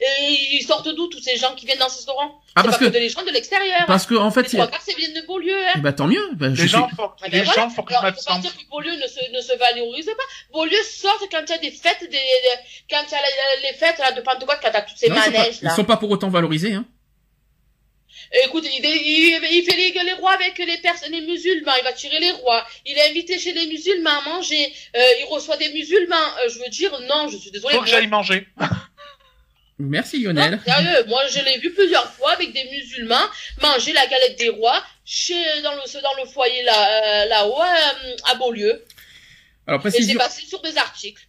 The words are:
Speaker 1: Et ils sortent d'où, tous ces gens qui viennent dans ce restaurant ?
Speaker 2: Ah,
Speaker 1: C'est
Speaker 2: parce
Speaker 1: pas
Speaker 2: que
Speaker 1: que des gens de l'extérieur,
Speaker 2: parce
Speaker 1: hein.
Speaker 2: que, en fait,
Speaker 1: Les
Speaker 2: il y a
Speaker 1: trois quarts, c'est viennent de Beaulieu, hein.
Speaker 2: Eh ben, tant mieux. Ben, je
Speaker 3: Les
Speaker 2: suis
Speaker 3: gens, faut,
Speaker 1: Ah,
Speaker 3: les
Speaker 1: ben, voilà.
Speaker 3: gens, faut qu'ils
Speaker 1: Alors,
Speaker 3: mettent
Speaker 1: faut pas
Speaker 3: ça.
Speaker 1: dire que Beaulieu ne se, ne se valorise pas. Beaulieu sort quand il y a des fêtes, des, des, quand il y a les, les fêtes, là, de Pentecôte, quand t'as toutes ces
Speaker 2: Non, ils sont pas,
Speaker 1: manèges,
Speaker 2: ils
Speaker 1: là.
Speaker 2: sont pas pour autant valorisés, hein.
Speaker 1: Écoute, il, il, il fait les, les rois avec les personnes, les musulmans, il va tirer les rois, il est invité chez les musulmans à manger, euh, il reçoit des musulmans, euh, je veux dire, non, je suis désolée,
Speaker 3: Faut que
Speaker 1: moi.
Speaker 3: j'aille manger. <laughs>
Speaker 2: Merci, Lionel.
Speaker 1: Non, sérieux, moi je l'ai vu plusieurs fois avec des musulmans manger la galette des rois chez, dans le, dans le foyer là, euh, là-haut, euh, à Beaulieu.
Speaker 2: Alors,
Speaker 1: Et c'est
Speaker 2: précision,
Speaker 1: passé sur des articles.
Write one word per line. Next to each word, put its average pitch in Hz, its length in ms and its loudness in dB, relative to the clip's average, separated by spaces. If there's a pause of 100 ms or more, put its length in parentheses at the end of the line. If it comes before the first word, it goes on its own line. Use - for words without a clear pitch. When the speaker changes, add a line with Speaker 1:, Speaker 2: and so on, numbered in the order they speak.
Speaker 1:
Et 277 560 0
ils 277 100 0
sortent 302 300 0
d'où, 339 120 -4
tous - 120 -14
ces 254 160 -2
gens 254 180 -2
qui - 120 -14
viennent 262 120 0
dans 254 120 0
ce - 80 -12
restaurant ? 277 420 -6 (160)
Speaker 2:
Ah, - 60 6
Speaker 1:
C'est - 20 4
Speaker 2:
parce 240 140 4
Speaker 1:
pas 262 80 4
Speaker 2:
que 202 40 6
Speaker 1:
que 240 80 0
des 233 120 2
gens 349 140 -8
de 359 60 -2
l'extérieur, 381 560 0
Speaker 2:
parce 285 180 4
Speaker 1:
hein. - 40 -8
Speaker 2:
que, 233 60 2
en 214 160 4
fait, 247 140 4
Speaker 1:
Les 247 100 -4
Speaker 2:
il - 20 2
y 196 40 4
a - 60 4
Speaker 1:
trois 233 120 -10
quarts, - 60 -10
c'est 381 120 -6
viennent 311 180 -6
de 320 120 -8
Beaulieu, 370 280 -2
hein. 381 220 0
Speaker 2:
Eh - 40 -2
ben, 143 120 2
tant 143 160 0
mieux. 392 180 2 (100)
Ben, 139 180 0
je 165 80 2
Speaker 3:
Les 175 60 4
Speaker 2:
suis - 0 -
Speaker 3:
gens, 233 280 4
faut, 220 60 -4
Speaker 1:
Ah, 196 240 -8
Speaker 3:
les 180 40 -6
Speaker 1:
ben, 185 140 2
voilà. 220 180 4
Speaker 3:
gens, 233 80 0
faut - 120 -6
qu'ils 247 140 -2
Speaker 1:
Alors, 196 140 4
Speaker 3:
mettent 185 80 -12
Speaker 1:
faut - 100 -12
pas - 80 2
Speaker 3:
ça. 185 40 -4
Speaker 1:
dire 339 160 -8
que - 140 -20
Beaulieu 302 220 -6
ne 285 140 -6
se, - 140 -12 (160)
ne 254 60 -2
se 247 160 -2
valorise 247 480 0
pas. 466 220 -6 (240)
Beaulieu 320 260 0 (120)
sort 403 300 -2 (100)
quand 320 160 -2
il - 40 -12
y 339 40 0
a 330 40 -4
des 302 120 -6
fêtes, - 300 -2
des, 349 80 -12
des, 285 100 -4 (720)
quand 294 160 0
il 294 60 -10
y - 20 -6
a 294 60 0
les, 269 500 0
les 254 80 -12
fêtes, 330 220 2
là, 262 120 4
de 247 100 -8
Pentecôte, 262 400 -2
quand 233 100 2
t'as 214 80 2
toutes - 160 -16
ces 233 140 4
Speaker 2:
Non, - 60 2
ils 220 60 6
sont 214 100 4
pas, 220 60 2
Speaker 1:
manèges, 233 220 2
Speaker 2:
ils - 60 -10
Speaker 1:
là. 165 100 2
Speaker 2:
sont 208 80 2
pas 226 140 4
pour 214 120 -4
autant 196 200 0
valorisés, 170 420 2
hein. 202 140 -4 (1600)
Speaker 1:
Écoute, 311 220 -2
il, 269 180 -6
il, 311 560 4 (120)
il 349 120 4
fait 349 120 2
les, 359 280 0
les 359 100 -2
rois 370 180 2
avec 370 260 0
les 339 240 -2
personnes, 339 300 -2
les 330 140 -6
musulmans, 320 540 -2
il 247 40 -8
va 254 80 -2
tirer 285 280 -4
les 349 120 2
rois, 247 300 0 (220)
il 269 140 -10
est 294 120 6
invité 339 280 -4
chez 349 160 -6
les 330 140 -2
musulmans 320 420 0
à 285 180 0
manger, 302 420 -2 (260)
euh, 240 40 2 (200)
il 285 100 -6
reçoit 302 260 -4
des 302 160 -4
musulmans, 339 440 2 (280)
euh, 233 60 0
je 226 80 -14
veux 247 100 -10
dire, 349 220 -2 (180)
non, 294 220 0
je - 80 -12
suis - 120 -18
désolée, 208 240 -4
Speaker 3:
Faut 247 60 4
que 240 60 -4
Speaker 1:
moi. 233 40 0
Speaker 3:
j'aille 226 160 4
manger. 196 400 0 (120)
<laughs> - 1200 -10
Speaker 2:
Merci, 151 440 -4
Lionel. 160 300 2
Speaker 1:
Non, 208 60 -4 (160)
sérieux, 294 340 4
moi 240 120 0 (100)
je 277 140 -4
l'ai 269 140 0
vu 330 140 -4
plusieurs 330 400 4
fois 285 200 0
avec 349 200 -2
des 254 180 -6
musulmans 247 440 -6 (480)
manger 285 300 2
la 277 160 4
galette 262 300 2
des 233 100 2
rois 226 340 2 (220)
chez, - 300 -4 (280)
dans 294 100 -2
le, 277 300 -10
dans 269 200 -2
le 247 60 -10
foyer 254 360 0
là, 240 80 4 (520)
euh, 214 40 0
là-haut, 220 340 2
euh, 277 540 0 (160)
à - 20 2
Beaulieu. 233 480 0 (840)
Speaker 2:
Alors, 143 180 0
Speaker 1:
Et 208 40 2
c'est 233 80 2
Speaker 2:
précision, 240 200 2
Speaker 1:
passé - 280 -2
sur - 160 -10
des 320 160 -6
articles. - 500 -6